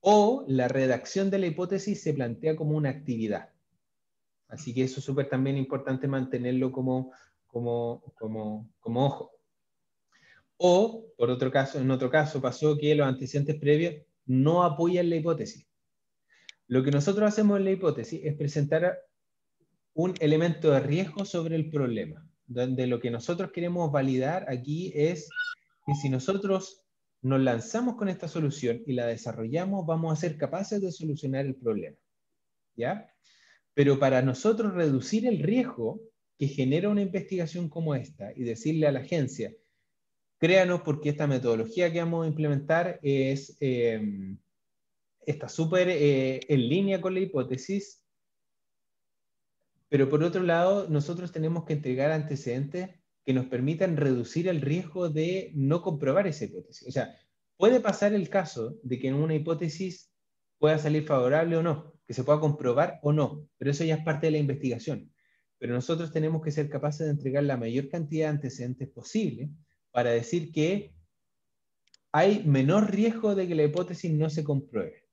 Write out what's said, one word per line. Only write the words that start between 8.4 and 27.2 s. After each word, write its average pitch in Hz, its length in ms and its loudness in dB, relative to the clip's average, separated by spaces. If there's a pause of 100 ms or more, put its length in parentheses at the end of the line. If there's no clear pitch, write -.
como 120 260 0
ojo. - 260 -4 (1300)
O, 185 500 4 (100)
por 120 140 2
otro 127 200 0
caso, 135 280 2
en 131 100 2
otro 127 220 0
caso 151 280 2
pasó 147 380 2
que 147 160 4
los 139 140 4
antecedentes 143 480 -2
previos 151 400 2 (320)
no 147 360 4
apoyan 170 460 2
la 165 60 2
hipótesis. 156 520 -4 (1000)
Lo 127 160 2
que 139 80 2
nosotros 196 360 2
hacemos 208 300 4
en 196 80 2
la 190 60 2
hipótesis 160 520 -2
es 151 120 -2
presentar 160 640 0 (960)
un 180 240 0
elemento 160 520 2
de 135 100 6
riesgo 185 440 -2
sobre 165 300 -4
el 156 160 -2
problema, 123 580 -4 (160)
donde 127 400 -2
lo 123 140 0
que 123 100 -4
nosotros 170 420 -4
queremos 175 400 -2
validar 135 580 0
aquí 147 440 -6
es 156 360 0 (560)
que 147 100 0
si 143 140 -4
nosotros 190 720 -2 (380)